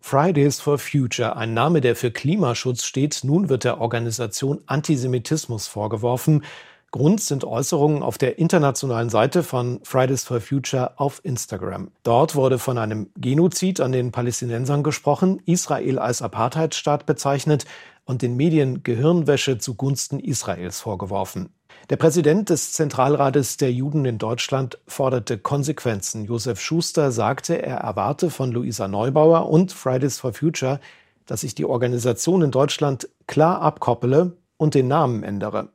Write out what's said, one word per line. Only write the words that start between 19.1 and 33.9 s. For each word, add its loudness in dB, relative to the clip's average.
zugunsten -4
Israels -6
vorgeworfen. -6
Der 0
Präsident 4
des -2
Zentralrates 2
der 0
Juden -2
in -2
Deutschland -4
forderte -2
Konsequenzen. -4
Josef -4
Schuster 0
sagte, -2
er -4
erwarte -2
von -4
Luisa -4
Neubauer 4
und 4
Fridays -2
for -4
Future, -2
dass -6
sich -8
die -4
Organisation 2
in 4
Deutschland 2
klar 4
abkoppele 2